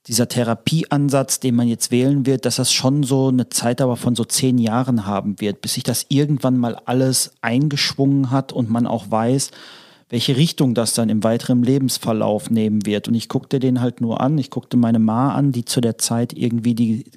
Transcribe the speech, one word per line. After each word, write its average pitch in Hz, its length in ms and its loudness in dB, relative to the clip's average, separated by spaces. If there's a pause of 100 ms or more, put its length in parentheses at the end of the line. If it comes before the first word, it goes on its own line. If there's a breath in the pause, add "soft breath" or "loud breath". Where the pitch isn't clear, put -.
dieser 120 200 0
Therapieansatz, 135 1120 0
den 127 160 0
man 120 120 2
jetzt 113 240 -2
wählen 127 340 2
wird, 131 200 0
dass 120 100 -2
das 127 160 0
schon 139 320 2
so 135 240 2
eine 127 220 2
Zeitdauer 123 480 0
von 123 180 0
so 113 80 -2
zehn 127 340 0
Jahren 117 480 0
haben 101 340 -2
wird, 101 220 -4
bis - 120 -6
sich 131 100 -6
das - 260 -2
irgendwann 139 480 2
mal 117 180 -2 (100)
alles 131 460 0 (100)
eingeschwungen 139 920 0
hat 135 220 -2
und 120 160 -2
man 117 180 0
auch 107 240 -6
weiß, 117 400 0 (580 loud breath)
welche 120 280 0
Richtung 143 360 2
das 110 200 0
dann 113 160 0
im 107 140 0
weiteren 117 400 2
Lebensverlauf 113 840 0
nehmen 107 360 0
wird. 104 220 -2
Und 117 60 0
ich 113 160 -2
guckte 135 300 -2
den 127 220 2
halt 123 200 -2
nur 113 200 -2
an, 143 180 2
ich 131 100 -4
guckte - 280 -4
meine 117 220 4
Ma 113 360 2
an, 139 160 2
die 120 140 -4
zu - 160 -2
der 117 180 0
Zeit 117 340 -2
irgendwie 117 400 -2
die 113 320 0 (120)